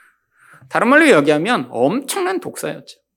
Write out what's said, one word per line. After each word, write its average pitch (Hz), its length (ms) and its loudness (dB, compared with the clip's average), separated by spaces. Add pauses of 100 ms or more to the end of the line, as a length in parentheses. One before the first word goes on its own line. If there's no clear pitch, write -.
(680)
다른 185 200 -2
말로 294 180 6
이야기하면 156 640 2
엄청난 277 680 -4
독사였죠. - 580 -14 (180)